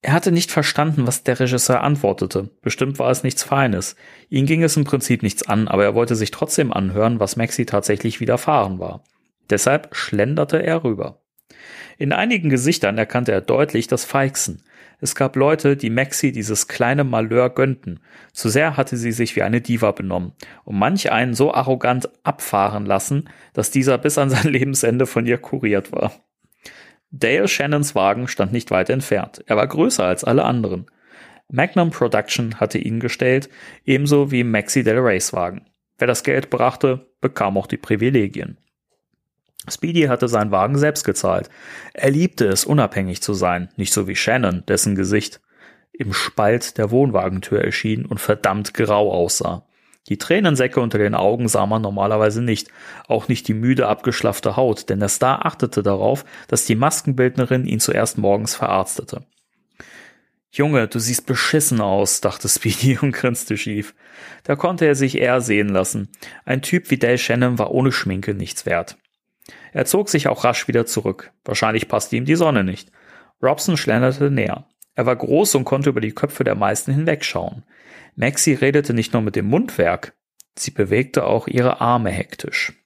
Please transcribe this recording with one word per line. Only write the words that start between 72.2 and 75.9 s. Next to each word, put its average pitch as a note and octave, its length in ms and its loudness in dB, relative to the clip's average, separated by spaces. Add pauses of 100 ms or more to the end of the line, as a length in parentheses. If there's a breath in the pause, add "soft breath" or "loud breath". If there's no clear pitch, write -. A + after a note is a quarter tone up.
die D3+ 100 2
Sonne D3+ 280 2
nicht. - 280 -6 (500 soft breath)
Robson D3 360 2
schlenderte C3 520 2
näher. - 380 -2 (280)
Er B2+ 100 0
war B2 100 2
groß C#3+ 400 2
und C3 100 2
konnte C#3 240 0
über A2+ 120 -2